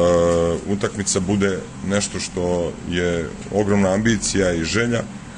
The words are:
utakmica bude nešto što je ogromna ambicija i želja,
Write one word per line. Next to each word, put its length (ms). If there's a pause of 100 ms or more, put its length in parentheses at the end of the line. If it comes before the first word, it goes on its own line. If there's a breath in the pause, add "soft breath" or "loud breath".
(680)
utakmica 540
bude 380 (280)
nešto 340
što 520 (160)
je 400 (260)
ogromna 400
ambicija 580
i 120
želja, 380 (360 loud breath)